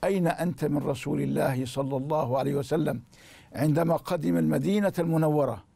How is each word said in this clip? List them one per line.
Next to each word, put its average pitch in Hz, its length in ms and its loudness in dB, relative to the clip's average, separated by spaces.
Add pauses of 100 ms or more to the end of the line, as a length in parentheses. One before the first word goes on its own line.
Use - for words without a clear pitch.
أين 185 220 2
أنت 165 380 -2
من 147 140 0
رسول 143 420 -2
الله 139 460 0
صلى 135 300 -4
الله 135 420 0
عليه 135 160 -2
وسلم 147 480 -2 (500)
عندما 156 440 2
قدم 170 400 0
المدينة 165 640 2
المنورة 151 680 2 (120)